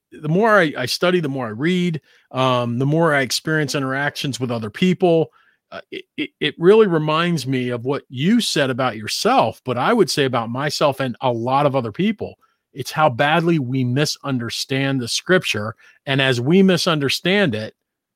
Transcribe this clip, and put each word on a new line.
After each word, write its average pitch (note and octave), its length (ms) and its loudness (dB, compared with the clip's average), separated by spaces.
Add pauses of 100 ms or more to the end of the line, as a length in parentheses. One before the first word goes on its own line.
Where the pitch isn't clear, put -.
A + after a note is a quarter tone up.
(120)
the D3+ 180 -8
more G#3 300 4
I, D#3 180 2
I B2+ 80 -4
study, F3+ 340 0
the D#3 100 -4
more C3+ 180 -6
I G#2+ 40 -8
read, E3+ 500 -2 (300)
um, B2 480 0
the C3+ 60 0
more D#3 280 2
I C#3 80 2
experience D3+ 540 -4
interactions C#3 640 -4
with B2 120 -4
other A2 180 -6
people, E3+ 640 2 (400)
uh, E3+ 100 -14 (100)
it, - 140 -12 (100)
it, D3 140 -6 (100)
it D3+ 180 -4
really G#3 300 6
reminds D#3+ 600 0
me B2+ 220 -2
of A#2 140 -4
what C3+ 240 -2
you D#3+ 320 0
said C#3+ 300 0
about B2+ 260 -2
yourself, A2 720 0
but A#2+ 120 -2
I D3+ 140 0
would G#3+ 180 2
say C#3+ 140 0
about A#2+ 260 -2
myself C#3 520 0
and B2+ 200 -4
a C3 100 0
lot B2+ 340 0
of C3+ 100 2
other A#2 160 -2
people. F#3+ 440 -4 (360)
It's - 200 -10
how D#3 180 2
badly D#3+ 500 2
we C3 240 -2
misunderstand C3+ 1160 -2
the A2+ 60 -8
scripture. A2+ 680 -2 (300)
And C#3 160 0
as C3 180 2
we E3+ 240 4
misunderstand E3+ 920 2
it, G#2+ 180 -8 (420)